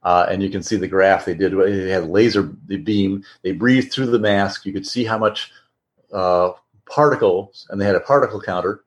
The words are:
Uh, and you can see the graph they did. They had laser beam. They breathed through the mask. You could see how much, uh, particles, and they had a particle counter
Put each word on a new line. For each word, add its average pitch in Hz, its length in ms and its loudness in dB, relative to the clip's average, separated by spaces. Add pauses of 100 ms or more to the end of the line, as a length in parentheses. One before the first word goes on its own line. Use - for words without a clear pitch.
Uh, 87 260 2
and 95 140 -2
you 95 60 -2
can 95 120 -6
see 107 140 -4
the 92 120 -2
graph 95 380 2
they 92 80 -4
did. 92 240 0
They 98 320 0
had 90 200 -2
laser 101 340 4
beam. 98 800 -4 (180)
They 95 120 -4
breathed 123 380 0
through 135 160 -4
the 120 120 2
mask. 101 460 0
You 98 80 -8
could 95 120 -8
see 123 180 -4
how 113 140 -2
much, 107 340 -2 (640)
uh, 90 380 2 (360)
particles, 110 840 0
and 101 120 -6
they 101 40 0
had 98 100 2
a 87 60 2
particle 123 400 0
counter 92 460 -4